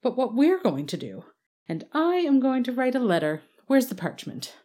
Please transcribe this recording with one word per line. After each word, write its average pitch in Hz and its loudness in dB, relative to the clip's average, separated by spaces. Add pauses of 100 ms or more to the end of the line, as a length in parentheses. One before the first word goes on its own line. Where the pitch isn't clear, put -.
but 240 -2
what 247 -2
we're 311 4
going 151 -2
to 170 -8
do. 107 -12 (440)
And 160 -8
I 330 0
am 311 4
going 262 2
to 240 -4
write 254 0
a 269 0
letter. 165 0 (240)
Where's 269 4
the - -8
parchment? - -10